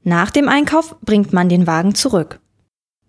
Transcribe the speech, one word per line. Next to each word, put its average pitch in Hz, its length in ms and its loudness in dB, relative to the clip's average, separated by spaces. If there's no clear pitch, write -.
Nach 175 300 -2
dem 285 160 0
Einkauf 302 520 -2
bringt 208 320 0
man 180 160 2
den 175 200 2
Wagen 170 260 0
zurück. - 460 -2